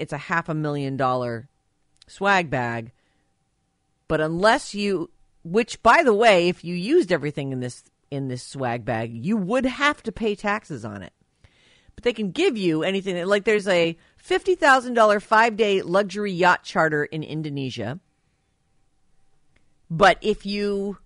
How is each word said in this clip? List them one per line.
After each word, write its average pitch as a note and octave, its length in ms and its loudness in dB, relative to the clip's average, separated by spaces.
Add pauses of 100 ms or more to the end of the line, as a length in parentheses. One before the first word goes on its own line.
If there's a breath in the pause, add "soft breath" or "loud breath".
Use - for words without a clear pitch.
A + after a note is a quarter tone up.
it's D#3+ 140 -8
a C#3 40 -8
half E3+ 300 -8
a D#3+ 60 -6
million D3 420 -4
dollar B2+ 520 -4 (600)
swag F#3+ 420 0
bag, A#2+ 400 -4 (1160)
but D#3 120 0
unless F#3 540 0
you, G3+ 360 -4 (340)
which G3+ 400 -2
by C#4 180 8
the A#3+ 120 4
way, G3 340 6
if - 160 -4
you E3+ 100 -8
used G#3 380 0
everything C#3+ 400 -2
in C3 80 -6
this, B2 240 -10 (260)
in C#3 180 -6
this B2+ 140 -8
swag A#2+ 440 -6
bag, A#2 280 -4
you D#3 220 -4
would A3+ 300 -2
have C#4 360 -2
to A3+ 80 -8
pay G#3 240 -4
taxes G3+ 480 -6
on G#2 200 -12
it. - 100 -18 (840 soft breath)
But - 100 -14
they A#3+ 100 0
can G#3 160 -6
give D4+ 260 0
you E3 260 0
anything. F#3 440 -4
Like G3+ 180 0
there's G#3 240 0
a E3+ 300 2 (180 soft breath)
fifty F#4 380 -2
thousand C4 400 4
dollar G#3+ 260 6
five-day G#3+ 640 2
luxury G3 500 -2
yacht F3 320 4
charter D#3 400 0
in D#3 180 -8
Indonesia. C#3 800 -8 (1900)
But F3 300 4
if G#3 260 -2
you, G3+ 600 -4